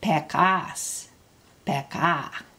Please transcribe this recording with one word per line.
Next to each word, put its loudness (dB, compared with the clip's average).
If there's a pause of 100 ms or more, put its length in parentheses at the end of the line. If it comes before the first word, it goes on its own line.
pekas, 0 (560)
peka -2 (140)